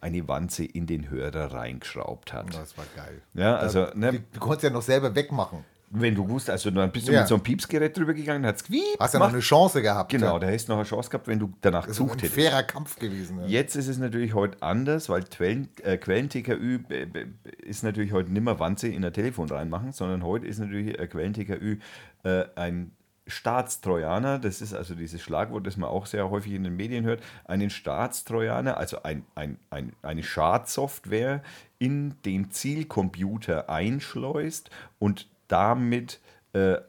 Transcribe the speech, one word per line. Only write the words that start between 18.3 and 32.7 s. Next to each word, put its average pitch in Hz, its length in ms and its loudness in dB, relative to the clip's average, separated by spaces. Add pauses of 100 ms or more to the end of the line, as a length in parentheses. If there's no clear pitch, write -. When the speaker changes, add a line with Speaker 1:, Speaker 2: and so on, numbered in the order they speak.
Speaker 1:
nimmer 107 260 2
Wanze 95 300 0
in 95 160 -2
ein 87 80 -2
Telefon 104 380 -2
reinmachen, 82 420 -4
sondern 92 300 -2
heute 95 240 -2
ist 101 140 -6
natürlich, 104 380 -4
äh, 90 80 -6
Quellen-T 98 380 -4
K 98 120 -4
Ü, 107 200 -2 (460)
äh, 92 220 2 (100)
ein 87 380 -4 (340)
Staatstrojaner. 113 1120 0
Das 107 240 -4
ist 101 100 -8
also 87 220 -8
dieses 82 260 -8
Schlagwort, 98 460 -2
das 95 100 -6
man 82 140 -2
auch 98 160 -2
sehr 98 240 -2
häufig 101 240 -4
in 95 100 -2
den 90 100 -2
Medien 113 300 -4
hört, 117 180 0 (220)
einen 98 240 0
Staatstrojaner, 113 1120 -2
also - 240 -6
ein, 76 320 -6
ein, 73 240 -8 (100)
ein, 65 320 -8
eine 78 220 -6
Schadsoftware 117 1200 0 (360)
in 143 360 0 (100)
den 98 260 0
Zielcomputer 101 1160 -2